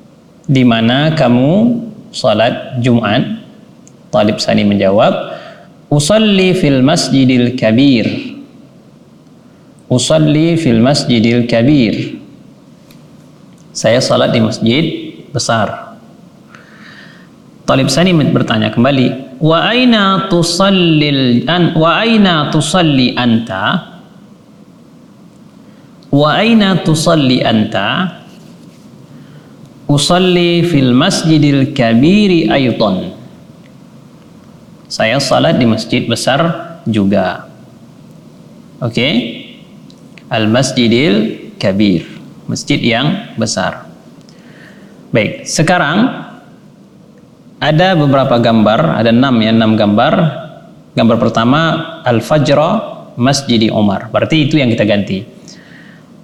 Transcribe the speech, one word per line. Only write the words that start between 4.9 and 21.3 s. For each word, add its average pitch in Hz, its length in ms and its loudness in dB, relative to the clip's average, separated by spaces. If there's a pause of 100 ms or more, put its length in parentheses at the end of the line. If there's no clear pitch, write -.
"Usalli 190 640 2
fil 139 320 2
Masjidil 131 720 0
Kabir." 117 720 0 (1600)
"Usalli 156 640 2
fil 117 240 2
Masjidil 120 640 0
Kabir." 117 720 0 (1600)
"Saya 120 240 0
salat 127 320 0
di 123 80 0
masjid 113 440 0 (440)
besar." - 640 -4 (1800)
Talib 135 240 0
sani 180 200 2
bertanya 120 600 0
kembali, 127 640 -2
"Wa 160 320 0
aina 214 640 0
tusallil 156 1120 2